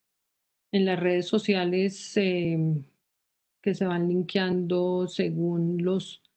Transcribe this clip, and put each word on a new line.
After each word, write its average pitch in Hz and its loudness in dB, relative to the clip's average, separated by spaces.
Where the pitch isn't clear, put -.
en 196 4
las 185 0
redes 180 2
sociales, 190 0
eh, 175 2
que 196 0
se 196 -2
van 175 0
linkeando 180 0
según 170 -2
los, 185 -4